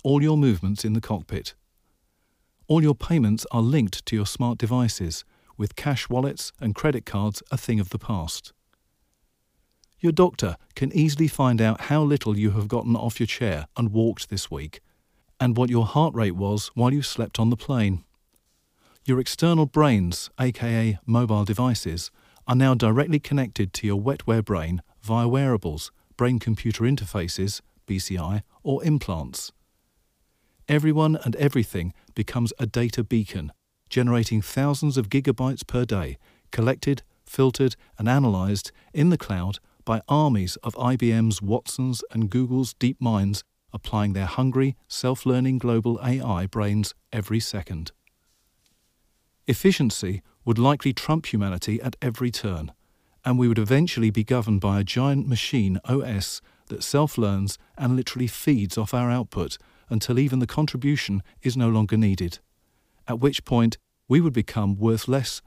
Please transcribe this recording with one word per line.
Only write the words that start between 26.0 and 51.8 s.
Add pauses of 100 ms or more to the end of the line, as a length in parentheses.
brain-computer
interfaces, (260)
B
C
I, (200)
or
implants. (1160)
Everyone
and
everything (200)
becomes
a
data
beacon, (360)
generating
thousands
of
gigabytes
per
day, (320)
collected, (220)
filtered, (240)
and
analyzed (220)
in
the
cloud (280)
by
armies
of
I
B
M's
Watsons
and
Google's
DeepMinds (300)
applying
their
hungry, (120)
self-learning
global
A
I
brains (180)
every
second. (1500)
Efficiency (240)
would
likely
trump
humanity